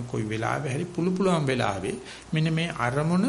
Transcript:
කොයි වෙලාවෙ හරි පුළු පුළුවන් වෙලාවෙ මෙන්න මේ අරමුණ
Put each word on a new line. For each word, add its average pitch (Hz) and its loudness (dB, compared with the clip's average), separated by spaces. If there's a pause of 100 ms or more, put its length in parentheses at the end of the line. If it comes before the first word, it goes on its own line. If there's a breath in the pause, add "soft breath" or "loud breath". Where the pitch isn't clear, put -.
කොයි 120 -2
වෙලාවෙ 117 -2
හරි 147 -2
පුළු 175 -2
පුළුවන් 180 2
වෙලාවෙ 110 0 (360 loud breath)
මෙන්න 156 2
මේ 160 0
අරමුණ 151 2